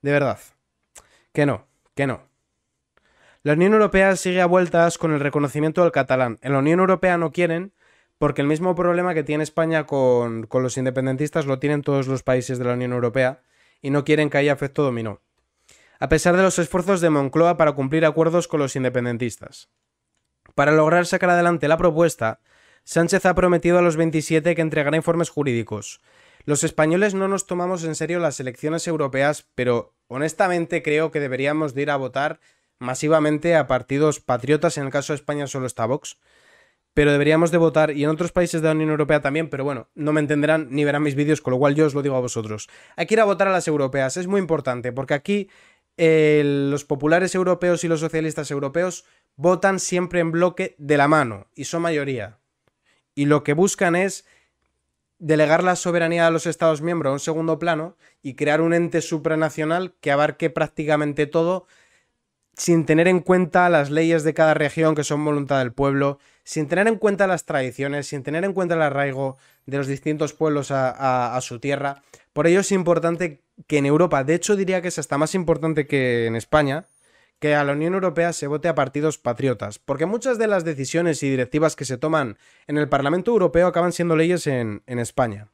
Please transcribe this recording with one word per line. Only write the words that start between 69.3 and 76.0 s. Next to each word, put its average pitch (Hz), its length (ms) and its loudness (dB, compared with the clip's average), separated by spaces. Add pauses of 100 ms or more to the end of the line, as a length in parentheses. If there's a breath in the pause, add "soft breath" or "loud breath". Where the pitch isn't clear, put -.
de 135 120 -6
los 139 100 -4
distintos 151 460 -4
pueblos 147 380 -2
a, 131 180 0
a, 127 480 -2
a 127 40 -4
su 120 180 -12
tierra. 139 420 -4 (320 soft breath)
Por 151 140 0
ello 180 140 4
es 190 100 -2
importante 165 720 0 (240)
que 151 100 0
en 139 80 2
Europa, 151 380 4
de 151 100 0
hecho 185 220 0
diría 185 260 -2
que 180 60 -6
es 170 100 -6
hasta 143 200 -4
más 156 180 0
importante 156 500 0
que 123 400 0